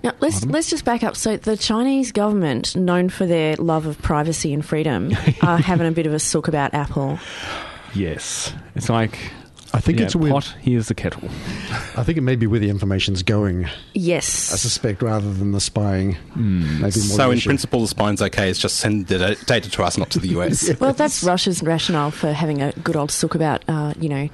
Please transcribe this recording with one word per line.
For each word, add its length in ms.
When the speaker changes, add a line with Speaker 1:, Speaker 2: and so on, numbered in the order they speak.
Speaker 1:
Now, 140
let's, 160
Speaker 2:
Pardon? 160
Speaker 1:
let's 180
just 140
back 180
up. 140
So 200
the 200
Chinese 560
government, 640
known 320
for 180
their 300
love 300
of 140
privacy 540
and 100
freedom, 480
Speaker 2:
<laughs> 140
Speaker 1:
are 160
having 280
a 60
bit 140
of 80
a 60
sook 280
about 260
Apple. 440
Speaker 2:
Yes. 580
It's 140
like, 300
Speaker 3:
I 60
think 180
Speaker 2:
yeah, 80
Speaker 3:
it's 100
with 160
Speaker 2:
pot, 280
here's 280
the 60
kettle. 340
Speaker 3:
I 80
think 140
it 40
may 140
be 100
where 140
the 100
information's 520
going, 460
Speaker 1:
Yes. 580
Speaker 3:
I 40
suspect, 460
rather 300
than 200
the 80
spying. 540
Speaker 2:
Hmm. 480
Speaker 3:
Maybe 180
more 160
Speaker 4:
So 0
Speaker 3:
the 160
Speaker 4:
in 60
Speaker 3:
issue. 100
Speaker 4:
principle, 340
the 60
spying's 340
okay. 260
It's 120
just 160
send 320
the 100
da-, 160
data 240
to 120
us, 160
not 120
to 80
the 100
Speaker 3:
<laughs> 80
Speaker 4:
U 60
S. 260
Speaker 3:
Yes. 120
Speaker 1:
Well, 120
that's 320
Russia's 380
rationale 480
for 220
having 300
a 120
good 220
old 140
sook 240
about, 340
uh, 300
you 100
know 260